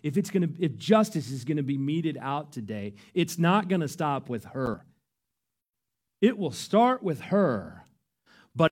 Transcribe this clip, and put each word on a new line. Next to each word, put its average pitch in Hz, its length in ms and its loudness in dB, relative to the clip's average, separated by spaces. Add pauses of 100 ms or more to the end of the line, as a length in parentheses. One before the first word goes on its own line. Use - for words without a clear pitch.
if 147 160 -4
it's - 140 0
gonna, 175 180 2 (100)
if 156 180 -2
justice 208 520 2
is 131 160 -8
gonna 151 180 -2
be 139 140 -2
meted 151 400 -2
out 143 340 -6
today, 104 440 -8 (180)
it's 170 240 0
not 175 300 4
gonna 175 200 0
stop 139 420 -4
with 117 160 -6
her. 127 380 -6 (1400)
It 214 180 4
will 165 120 -2
start 240 520 2
with 160 180 -4
her, 143 640 0 (720)
but 160 160 4